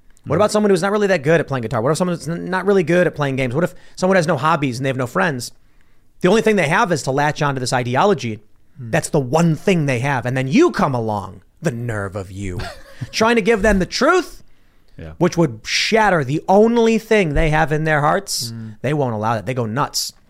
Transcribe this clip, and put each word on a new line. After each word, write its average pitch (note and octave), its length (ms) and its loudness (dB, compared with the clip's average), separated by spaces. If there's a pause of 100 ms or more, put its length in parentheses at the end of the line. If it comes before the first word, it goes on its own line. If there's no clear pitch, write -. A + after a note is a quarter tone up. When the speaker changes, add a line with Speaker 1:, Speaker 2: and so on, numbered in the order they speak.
(260)
Speaker 1:
What C3+ 100 -2
Speaker 2:
Mm. - 20 2
Speaker 1:
about G#3 140 2
someone G#3+ 180 2
who's F3+ 140 2
not G3 80 0
really G#3 160 0
that F#3 160 0
good D#3 160 4
at C#3+ 80 -4
playing C3 160 -4
guitar? A2+ 180 -2
What C3 100 2
if D#3 60 0
someone's E3+ 320 -4
n-, E3+ 160 -6
not F3+ 200 -4
really G3 180 4
good E3+ 240 2
at - 80 -6
playing C#3 220 -2
games? B2+ 180 -2
What D#3 80 0
if - 100 -2 (220)
someone F#3 220 2
has D#3+ 100 2
no E3 100 0
hobbies C#3+ 400 0
and C3 80 -4
they C3+ 40 0
have C3 60 -2
no B2+ 120 -4
friends? D#3+ 440 -2 (680)
The F3+ 60 4
only G#3+ 160 4
thing A3 140 2
they E3 120 2
have F#3+ 220 2
is D#3 120 -2
to C#3 80 -4
latch C#3+ 300 -2
onto C#3+ 180 0
this B2 140 -6
ideology. B2+ 680 0 (380)
Speaker 3:
Hmm. A#2+ 140 -12
Speaker 1:
That's D#3 180 -2
the E3 100 0
one D3+ 360 2
thing E3 320 0
they B2+ 120 0
have. C3 280 -2
And B2+ 100 -2
then C3 100 -2
you G3 240 4
come D#3+ 220 0
along, G2+ 480 -4 (200)
the D#3+ 100 -2
nerve A2 440 -6
of G2 160 -10
you, G2+ 280 -8 (260)
<laughs> - 260 -14
trying A#3 240 2
to A#3 60 2
give G#3+ 220 2
them G#3 160 4
the F3 80 0
truth, - 560 0 (520)
Speaker 2:
Yeah. D#2+ 220 -14
Speaker 1:
which E3+ 200 0
would C3+ 280 0
shatter G3 580 0
the C#3 240 -4
only A3+ 520 4
thing G3+ 340 0
they D#3 160 2
have D#3 220 2
in D#3 120 0
their D#3 180 2
hearts. D#3 500 -2
Speaker 3:
Hmm. A2+ 180 -12 (140)
Speaker 1:
They C3 100 0
won't C3 220 -2
allow G#2+ 180 -2
that. G#2 140 -6
They C3+ 80 -4
go B2 100 -4
nuts. - 480 -4 (160)